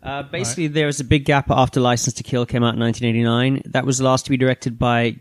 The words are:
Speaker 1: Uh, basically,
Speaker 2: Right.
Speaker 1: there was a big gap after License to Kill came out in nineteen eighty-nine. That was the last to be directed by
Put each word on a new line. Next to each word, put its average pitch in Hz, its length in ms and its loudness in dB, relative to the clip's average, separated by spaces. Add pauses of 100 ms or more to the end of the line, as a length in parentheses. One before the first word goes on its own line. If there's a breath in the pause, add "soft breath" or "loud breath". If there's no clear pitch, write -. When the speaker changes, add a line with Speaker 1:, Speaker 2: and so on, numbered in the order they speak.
Speaker 1:
Uh, 139 200 -8
basically, 170 440 -4
Speaker 2:
Right. 147 60 -6
Speaker 1:
there 151 140 2
was 143 120 -2
a 143 60 -4
big 143 180 2
gap 139 260 2
after 131 300 2
License 123 360 2
to - 80 -8
Kill 123 220 -2
came 123 180 -2
out 117 100 2
in 104 60 -4
nineteen 117 280 0
eighty-nine. 117 580 0
That 127 200 -2
was 131 140 0
the 131 40 -2
last 131 220 2
to - 60 -6
be 135 60 2
directed 127 400 0
by 117 440 0